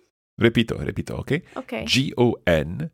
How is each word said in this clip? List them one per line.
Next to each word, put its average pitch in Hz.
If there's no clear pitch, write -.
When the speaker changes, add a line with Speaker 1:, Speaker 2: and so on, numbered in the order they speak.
Speaker 1:
Repito, 117
repito, -
¿ok? -
Speaker 2:
Ok. 262
Speaker 1:
G 139
O 120
N 87